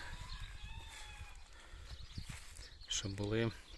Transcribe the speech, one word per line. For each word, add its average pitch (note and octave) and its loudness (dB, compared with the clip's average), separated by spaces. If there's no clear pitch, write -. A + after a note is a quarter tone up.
щоб - 4
були A2 8